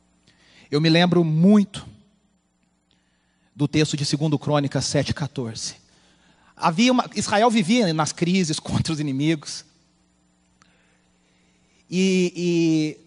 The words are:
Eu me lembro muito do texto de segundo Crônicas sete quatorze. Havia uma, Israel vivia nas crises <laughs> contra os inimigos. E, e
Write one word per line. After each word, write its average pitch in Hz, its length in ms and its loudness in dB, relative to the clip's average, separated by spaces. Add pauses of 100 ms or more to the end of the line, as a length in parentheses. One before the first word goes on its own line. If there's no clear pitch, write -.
(680)
Eu 151 120 -2
me 160 80 2
lembro 170 340 4
muito 185 640 2 (1600)
do 139 140 -2
texto 151 300 0
de 147 80 -4
segundo 147 340 -2
Crônicas 143 460 -2
sete - 280 -2
quatorze. - 640 -10 (800)
Havia 180 360 2
uma, 247 220 0
Israel 214 380 2
vivia 208 420 2
nas 156 180 -2
crises 175 460 -2
<laughs> - 40 -10
contra 123 320 -4
os 147 60 -6
inimigos. 147 680 -4 (2250)
E, 185 480 0
e 165 720 0